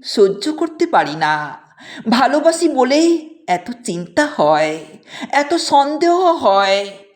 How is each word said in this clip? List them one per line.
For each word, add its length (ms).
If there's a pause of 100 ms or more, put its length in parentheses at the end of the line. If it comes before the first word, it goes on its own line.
সহ্য 500
করতে 340
পারি 280
না। 420 (520)
ভালোবাসি 580
বলেই 640 (180)
এত 240 (120)
চিন্তা 520
হয়, 500 (440)
এত 240
সন্দেহ 580 (200)
হয়। 680 (180)